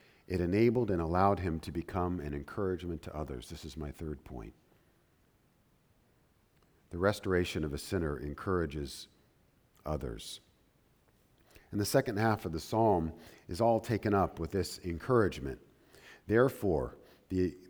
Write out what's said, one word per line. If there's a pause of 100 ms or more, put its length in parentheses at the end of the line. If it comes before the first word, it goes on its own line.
(260)
it
enabled
and
allowed
him
to
become
an
encouragement
to
others.
This
is
my
third
point. (2250)
The
restoration
of
a
sinner
encourages (800)
others. (1300)
And
the
second
half
of
the
psalm (360)
is
all
taken
up
with
this
encouragement. (680)
Therefore, (320)
the, (140)